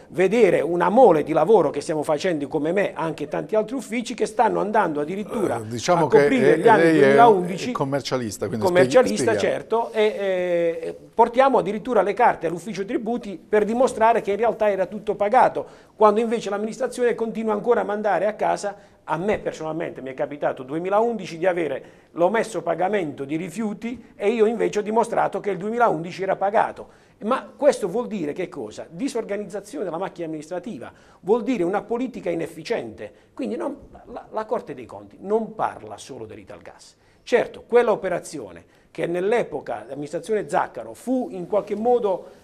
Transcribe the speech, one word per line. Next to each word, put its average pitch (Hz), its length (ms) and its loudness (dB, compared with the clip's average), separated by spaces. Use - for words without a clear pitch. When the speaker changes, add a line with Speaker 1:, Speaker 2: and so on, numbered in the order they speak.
Speaker 1:
vedere 180 540 4
una 175 280 0
mole 196 320 8
di 143 100 -4
lavoro 156 380 4
che 135 100 -4
stiamo 151 220 -4
facendo 151 460 -2
come 156 240 -2
me, 185 240 0
anche 156 320 -6
tanti 165 280 -4
altri 214 200 0
uffici, 240 400 -6
che 214 100 -2
stanno 208 360 2
andando 190 380 0
addirittura 190 600 -4
Speaker 2:
Eh, 107 80 -8
diciamo 156 380 2
Speaker 1:
a - 40 0
coprire - 360 6
Speaker 2:
che, 151 80 8
eh, 160 40 4
Speaker 1:
gli - 100 4
anni 214 140 8
Speaker 2:
lei 165 140 6
è 151 60 6
Speaker 1:
duemilaundici. 180 680 6
Speaker 2:
commercialista, 131 760 -2
quindi 113 180 -2
Speaker 1:
Commercialista, 208 720 4
Speaker 2:
spieghi-, - 0 -
spieghiamo. 139 260 -2
Speaker 1:
certo, 233 280 -2
e, 220 120 0
eh, 175 920 -2
portiamo 240 460 6
addirittura 214 420 0
le 190 120 0
carte 202 340 2
all'ufficio 175 360 -6
tributi 233 640 -6
per 208 180 2
dimostrare 226 560 2
che 196 100 -4
in 202 60 -2
realtà 220 340 0
era 185 160 0
tutto 208 260 -6
pagato, 208 540 2
quando 214 240 6
invece 226 300 -2
l'amministrazione 220 640 -2
continua 226 400 -4
ancora 214 280 2
a - 20 0
mandare 202 420 0
a 208 80 0
casa 196 420 -2
A 156 120 -2
me 190 200 0
personalmente 156 640 -6
mi 131 100 -12
è - 20 -12
capitato 139 500 -4
duemilaundici 185 720 -2
di 160 80 -4
avere 170 380 -2
l'omesso 185 500 0
pagamento 165 640 -4
di 139 100 -6
rifiuti 202 800 -8
e 202 140 0
io 226 160 4
invece 202 340 0
ho - 20 -2
dimostrato 202 600 0
che 196 80 -4
il 190 80 -4
duemilaundici 180 640 -2
era 185 140 -2
pagato. 156 640 -2
Ma 233 320 -2
questo - 340 2
vuol 220 180 -4
dire 180 240 -6
che 165 160 -6
cosa? 113 420 -12
Disorganizzazione 208 920 -8
della 165 140 -6
macchina 170 300 -8
amministrativa, 160 640 -10
vuol 220 240 2
dire 208 200 0
una 190 180 0
politica 233 480 -6
inefficiente. 156 800 -6
Quindi 226 240 -6
non, 277 200 -6
la, 240 260 -16
la 214 140 -6
Corte 220 280 -6
dei 123 120 -14
Conti 101 340 -18
non 214 340 -2
parla 104 440 -6
solo 117 280 -14
dell'Italgas. 98 680 -20
Certo, - 420 0
quella 233 260 4
operazione 147 920 -6
che - 160 -4
nell'epoca 175 760 -2
dell'amministrazione 147 640 -6
Zaccaro 123 460 -4
fu 262 380 -4
in 175 160 -10
qualche 202 280 -2
modo, 214 500 0